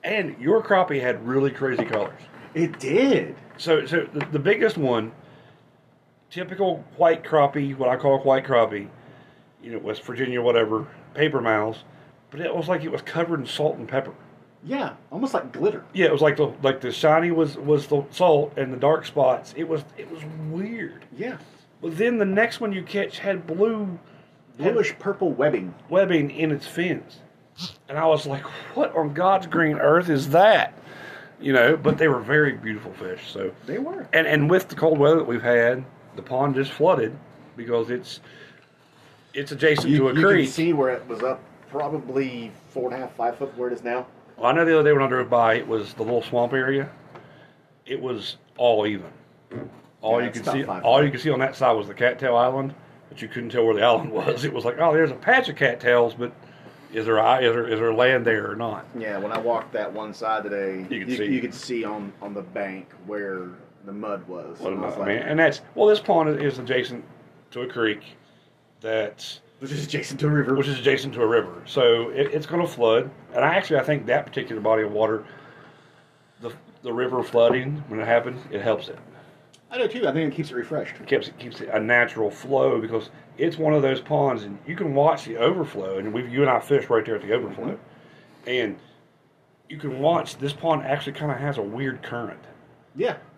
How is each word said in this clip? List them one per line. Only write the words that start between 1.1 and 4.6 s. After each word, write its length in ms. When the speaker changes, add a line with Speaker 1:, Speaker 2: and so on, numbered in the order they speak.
Speaker 1:
really 240
crazy 340
colors. 360
Speaker 2:
It 240
did. 560
Speaker 1:
So, 260
so 280
the, 140
the 120
biggest 400